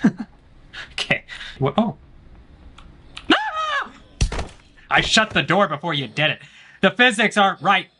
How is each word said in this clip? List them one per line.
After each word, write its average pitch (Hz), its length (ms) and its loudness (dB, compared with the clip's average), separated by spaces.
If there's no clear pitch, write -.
<laughs> 208 80 6
Okay. - 320 -4
What? 135 180 0
Oh. 220 200 0
Ah! 622 600 -2
I 143 120 2
shut 214 300 2
the 165 120 0
door 180 240 2
before 160 260 -6
you 143 140 -4
did 147 240 -2
it. 120 100 -8
The 190 100 4
physics 240 460 2
aren't 196 240 2
right. 185 260 0